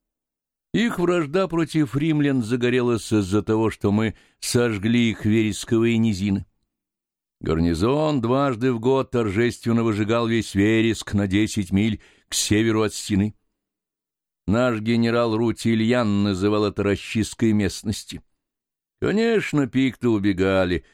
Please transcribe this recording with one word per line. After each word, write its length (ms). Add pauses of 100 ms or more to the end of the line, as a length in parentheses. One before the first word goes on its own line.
(720)
Их 260
вражда 500
против 480
римлян 460
загорелась 720
из-за 300
того, 280
что 220
мы 220 (260)
сожгли 680
их 160
вересковые 720
низины. 480 (960)
Гарнизон 840
дважды 500
в 80
год 300
торжественно 720
выжигал 460
весь 260
вереск 580
на 140
десять 460
миль 280 (280)
к 60
северу 480
от 120
стены. 400 (1120)
Наш 340
генерал 560
Рутильян 840
называл 420
это 180
расчисткой 680
местности. 680 (800)
Конечно, 680
пикты 420
убегали. 840